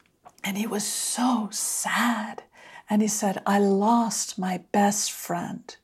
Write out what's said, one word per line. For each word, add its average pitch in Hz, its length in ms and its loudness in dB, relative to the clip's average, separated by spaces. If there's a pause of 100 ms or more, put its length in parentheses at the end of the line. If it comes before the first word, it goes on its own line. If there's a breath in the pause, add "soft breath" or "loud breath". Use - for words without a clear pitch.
(440)
and 196 140 -4
he 220 100 -2
was 202 180 -2
so 233 680 0
sad. - 920 -2 (460 loud breath)
And 208 120 4
he 220 60 4
said, 202 380 -2
"I 202 140 4
lost 208 800 2
my 185 340 -4
best 202 400 2
friend." - 720 -8